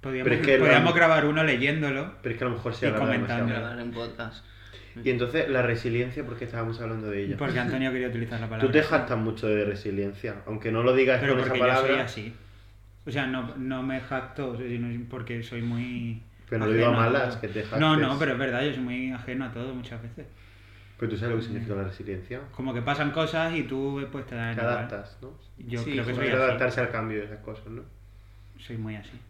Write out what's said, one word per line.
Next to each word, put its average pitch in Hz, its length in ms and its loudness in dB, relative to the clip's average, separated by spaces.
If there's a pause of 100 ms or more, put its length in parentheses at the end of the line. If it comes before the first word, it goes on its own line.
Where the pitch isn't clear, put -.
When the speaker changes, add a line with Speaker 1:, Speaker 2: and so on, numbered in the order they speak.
Speaker 1:
Podríamos, 127 280 -2
Speaker 2:
Pero 120 120 4
es 151 60 2
que 135 120 8
Speaker 1:
podríamos 147 320 8
Speaker 2:
lo 160 60 2
Speaker 1:
grabar 160 280 6
uno 151 180 2
leyéndolo 143 680 0 (100)
Speaker 2:
Pero 117 120 -4
es 113 40 -10
que 131 60 -2
a 127 40 2
lo 120 60 -2
mejor 117 200 -4
se - 120 -2
Speaker 1:
y - 40 4
Speaker 2:
alarga 107 180 2
demasiado. 117 340 0
Speaker 1:
comentando. 113 240 0
Speaker 3:
Grabar 120 180 -8
en 120 80 -6
podcast. 117 520 -8 (580)
Speaker 2:
Y 131 80 2
entonces, 123 380 2
la 131 140 4
resiliencia, 123 640 0
¿por 117 140 -8
qué 123 60 -8
estábamos 113 360 -4
hablando 110 300 -4
de 101 140 -2
ella? 143 120 -4
Speaker 1:
Porque 127 220 -2
Antonio 131 320 0
quería 127 180 -2
utilizar 117 300 -4
la 113 80 -4
palabra. 110 200 0
Speaker 2:
Tú 123 60 4
te 151 100 8
jactas 139 360 2
mucho 110 300 -2
de 104 160 4
resiliencia, 101 720 -4 (100)
aunque 110 240 -4
no 113 140 2
lo 127 100 6
digas 131 260 6
Speaker 1:
Pero 139 120 4
Speaker 2:
con 127 80 4
esa - 80 2
Speaker 1:
porque 127 120 2
yo 123 140 6
soy 131 80 4
Speaker 2:
palabra. 131 220 2
Speaker 1:
así. 113 300 -10 (720)
O 151 60 -8
sea, 131 160 -2
no, 127 300 -4
no 131 260 -4
me 131 180 -2
jacto, 127 560 -6
sino 120 520 -4
porque 120 340 -8
soy 117 200 -8
muy 117 600 -4 (260)
Speaker 2:
Pero 110 180 0
no 107 60 4
digo 113 140 6
Speaker 1:
ajeno 117 140 6
a 113 40 6
Speaker 2:
malas, 123 260 4
Speaker 1:
todo. 113 100 -6
Speaker 2:
que 107 80 -6
te 107 160 -4 (140)
Speaker 1:
No, 156 180 6
no, 151 60 6
Speaker 2:
jactes. 139 160 2
Speaker 1:
pero 135 140 2
es 120 60 0
verdad, 127 260 0
yo 147 100 0
soy 127 80 -4
muy 127 300 -4
ajeno 127 340 -6
a 120 60 -8
todo 123 220 -6
muchas 120 280 -10
veces. 117 240 -12 (720)
Speaker 2:
Pero 113 120 -2
tú 110 60 -4
sabes 117 180 -2
lo 113 60 0
que 117 60 -6
significa 117 280 -4
Speaker 1:
Mm. 98 40 -2
Speaker 2:
la 98 60 -2
resiliencia. 98 560 -8 (120)
Speaker 1:
Como 131 220 -6
que 120 80 -2
pasan 143 280 0
cosas 160 460 0
y 151 80 0
tú, 135 480 -2
pues, 131 140 -8
te - 80 -12
dan 117 200 -4
Speaker 2:
Te 113 60 -4
Speaker 1:
igual. 120 160 0
Speaker 2:
adaptas, 107 460 -8
¿no? 131 100 -14 (260)
Speaker 1:
Yo 120 240 -6
Speaker 3:
Sí, 143 100 -4
Speaker 1:
creo 131 120 -2
que 120 60 -4
Speaker 2:
Hay 123 60 -2
Speaker 1:
soy 135 100 0
Speaker 2:
que 127 60 2
Speaker 1:
así. 131 100 4
Speaker 2:
adaptarse 127 380 2
al 120 100 0
cambio 110 280 -2
de 104 80 -4
esas 107 140 -12
cosas, 110 260 -14
¿no? 113 160 -12 (760)
Speaker 1:
Soy - 180 -12
muy 110 200 -6
así. 98 160 -14 (180)